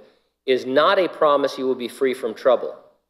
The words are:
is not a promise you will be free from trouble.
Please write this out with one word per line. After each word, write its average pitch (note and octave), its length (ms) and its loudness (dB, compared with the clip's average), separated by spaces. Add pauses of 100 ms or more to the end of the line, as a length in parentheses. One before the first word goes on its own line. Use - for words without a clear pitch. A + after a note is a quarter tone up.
(460)
is B2+ 200 0
not D#3 340 2
a E3+ 100 0
promise C#3+ 480 2
you C3 100 -4
will C3 80 0
be A#2 140 -8
free C3 240 -2
from A#2+ 200 -8
trouble. - 420 0 (340)